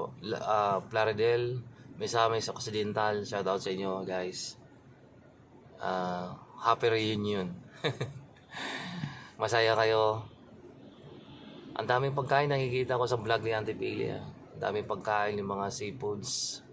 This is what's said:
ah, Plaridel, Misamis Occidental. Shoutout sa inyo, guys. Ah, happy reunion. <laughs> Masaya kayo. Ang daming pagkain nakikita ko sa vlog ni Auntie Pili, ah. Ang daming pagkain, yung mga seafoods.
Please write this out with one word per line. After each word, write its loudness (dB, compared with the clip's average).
ah, 2
Plaridel, 2
Misamis 2
Occidental. 0
Shoutout 0
sa -4
inyo, -2
guys. -4
Ah, -2
happy 4
reunion. 0
<laughs> 0
Masaya 6
kayo. 4
Ang -2
daming 2
pagkain 4
nakikita 2
ko 2
sa 0
vlog 2
ni 0
Auntie -2
Pili, -2
ah. -6
Ang -10
daming -2
pagkain, 0
yung -2
mga -2
seafoods. -6